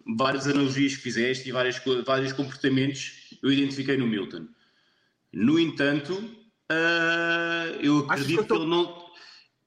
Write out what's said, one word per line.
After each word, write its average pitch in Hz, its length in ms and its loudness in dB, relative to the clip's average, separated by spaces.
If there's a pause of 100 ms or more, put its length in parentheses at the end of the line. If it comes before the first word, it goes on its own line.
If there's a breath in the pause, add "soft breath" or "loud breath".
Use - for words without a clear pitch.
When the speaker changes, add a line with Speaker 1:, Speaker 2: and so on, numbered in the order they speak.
(160)
Speaker 1:
várias 135 300 0
analogias 139 500 2
que - 60 -14
fizeste 127 460 -2
e 123 40 -8
várias 127 260 0
co-, 127 240 0
vários 135 300 0
comportamentos 135 1120 -2
eu 135 100 2
identifiquei 139 460 0
no 127 80 0
Milton. 90 400 -4 (840 soft breath)
No 127 280 4
entanto, 147 580 0 (520)
ah, 170 960 0 (160)
eu 147 160 4 (100)
Speaker 2:
Achas - 20 0
Speaker 1:
acredito 151 360 0
Speaker 2:
que - 60 0
eu 214 40 4
Speaker 1:
que 165 60 0
ele 160 80 -2
não, 170 380 -2 (580 loud breath)